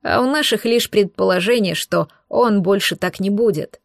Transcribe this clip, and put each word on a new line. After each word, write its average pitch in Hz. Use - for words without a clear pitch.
а -
у 247
наших 285
лишь 233
предположение, 190
что 170
он 214
больше 196
так 180
не 196
будет. 202